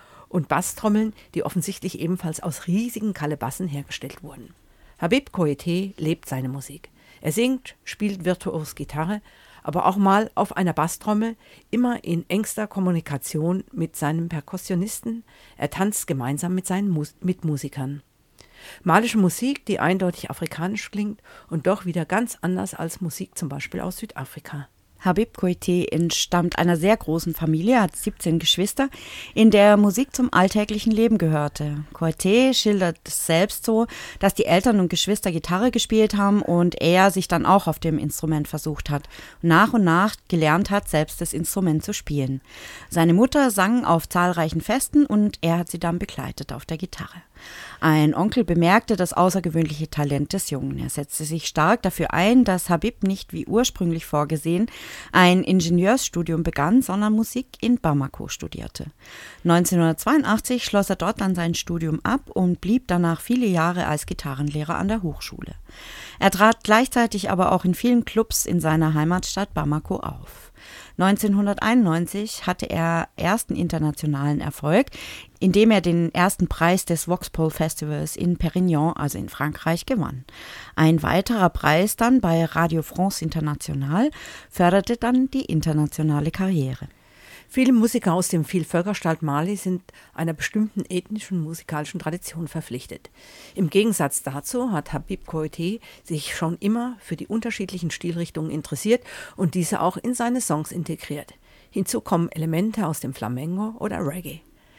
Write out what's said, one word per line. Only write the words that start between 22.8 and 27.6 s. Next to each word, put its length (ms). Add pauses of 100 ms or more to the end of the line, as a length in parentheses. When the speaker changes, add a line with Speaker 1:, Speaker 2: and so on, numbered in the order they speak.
Speaker 1:
Musik 380
zum 120
Beispiel 320
aus 160
Südafrika. 680 (320)
Speaker 2:
Habib 380
Koité 540
entstammt 680
einer 180
sehr 220
großen 380
Familie, 440